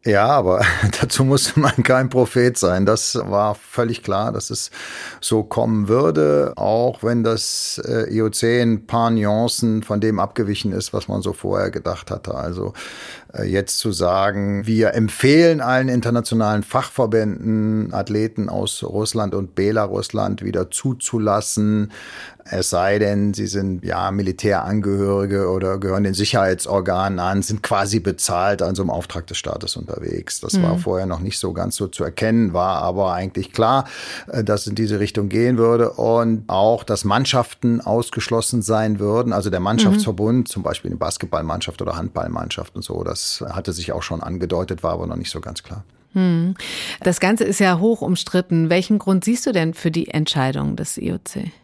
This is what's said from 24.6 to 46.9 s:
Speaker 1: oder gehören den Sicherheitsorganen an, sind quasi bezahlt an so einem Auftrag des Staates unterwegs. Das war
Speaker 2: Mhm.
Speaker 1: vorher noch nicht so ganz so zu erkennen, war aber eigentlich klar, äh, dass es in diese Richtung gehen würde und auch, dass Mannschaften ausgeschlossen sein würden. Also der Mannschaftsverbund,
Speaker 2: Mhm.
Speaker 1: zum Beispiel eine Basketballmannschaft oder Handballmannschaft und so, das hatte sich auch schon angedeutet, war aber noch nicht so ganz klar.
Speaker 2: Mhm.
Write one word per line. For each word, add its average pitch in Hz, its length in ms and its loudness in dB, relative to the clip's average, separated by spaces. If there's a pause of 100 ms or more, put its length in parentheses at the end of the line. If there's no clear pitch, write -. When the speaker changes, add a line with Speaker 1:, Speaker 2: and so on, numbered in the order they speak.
Speaker 1:
oder 95 300 0
gehören 98 260 2
den 95 80 2
Sicherheitsorganen 95 1080 0
an, 95 220 0
sind 104 220 -4
quasi 101 380 2
bezahlt 92 600 0
an 90 140 0
so 95 80 -2
einem 87 80 0
Auftrag 85 360 -6
des - 120 -8
Staates - 380 -6
unterwegs. 50 640 -8
Das 196 220 -2
war 170 120 4
Speaker 2:
Mhm. 175 60 0
Speaker 1:
vorher 95 260 -2
noch 85 140 -4
nicht 92 180 -4
so 90 160 -4
ganz 90 220 -4
so 101 100 -4
zu - 180 -6
erkennen, 113 480 2
war 87 300 0
aber 90 320 0
eigentlich 92 400 -6
klar, 131 340 2 (420)
äh, 113 140 -2
dass 104 180 0
es - 40 -6
in 104 80 -6
diese 107 260 0
Richtung 101 300 -2
gehen 120 260 2
würde 117 360 4
und 113 560 2
auch, 107 360 4
dass 104 220 -2
Mannschaften 117 760 2
ausgeschlossen 113 800 -2
sein 107 400 0
würden. 110 320 2
Also 98 160 0
der 90 120 0
Mannschaftsverbund, 117 800 2
Speaker 2:
Mhm. 113 60 0
Speaker 1:
zum - 160 -6
Beispiel - 280 -4
eine 82 80 -6
Basketballmannschaft 80 840 -4
oder 82 160 -4
Handballmannschaft 85 800 -6
und 98 60 -8
so, 87 220 -6
das - 440 -6
hatte 92 240 -6
sich 85 200 -6
auch 85 100 -4
schon 82 200 -6
angedeutet, 90 600 -4
war 85 100 0
aber 85 140 -4
noch 82 100 -6
nicht 85 140 -8
so 80 100 -8
ganz - 220 -12
klar. 107 200 -14 (300)
Speaker 2:
Mhm. 180 440 2 (460)